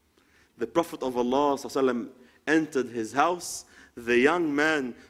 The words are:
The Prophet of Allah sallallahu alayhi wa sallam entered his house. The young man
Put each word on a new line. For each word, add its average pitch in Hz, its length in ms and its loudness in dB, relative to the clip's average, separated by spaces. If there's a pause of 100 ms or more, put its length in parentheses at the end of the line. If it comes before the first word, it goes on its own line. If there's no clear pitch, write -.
(580)
The 113 80 -4
Prophet 160 360 -2
of 127 140 -4
Allah 135 400 2
sallallahu - 0 -
alayhi 131 80 -12
wa 131 280 0
sallam 120 160 -6 (380)
entered 147 440 0
his 113 220 -8
house. 170 520 -2 (320)
The 120 220 2
young 151 360 4
man 143 400 0 (160)